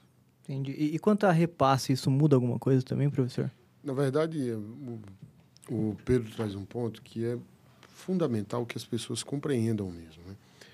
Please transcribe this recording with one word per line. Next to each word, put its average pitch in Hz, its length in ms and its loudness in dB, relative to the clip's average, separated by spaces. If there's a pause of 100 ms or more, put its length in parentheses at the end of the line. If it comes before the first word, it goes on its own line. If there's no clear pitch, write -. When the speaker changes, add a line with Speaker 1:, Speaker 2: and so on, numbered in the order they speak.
(460)
Speaker 1:
Entendi. 139 260 -6
E, 151 240 -2
e 156 40 -6
quanto 208 260 4
a 185 80 6
repasse, 139 580 4
isso 131 180 0
muda 139 280 6
alguma 120 200 2
coisa 131 240 4
também, 131 280 0
professor? 131 420 -2 (320)
Speaker 2:
Na 143 80 -6
verdade, 143 600 0
o, 113 500 -8 (680)
o 110 360 -2
Pedro 117 280 2
traz 104 220 -4
um 98 80 -10
ponto 113 380 -6
que 113 240 -6
é 120 120 -4 (440)
fundamental 123 840 -4
que 120 140 -10
as 117 80 -12
pessoas 117 380 -6
compreendam 113 640 -2
mesmo, 82 380 -16
né? 98 80 -14 (380)